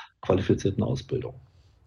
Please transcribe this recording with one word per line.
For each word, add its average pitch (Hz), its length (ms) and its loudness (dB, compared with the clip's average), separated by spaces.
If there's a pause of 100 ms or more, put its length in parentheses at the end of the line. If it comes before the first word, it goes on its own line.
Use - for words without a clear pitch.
(220)
qualifizierten 95 640 2
Ausbildung. - 520 -4 (520)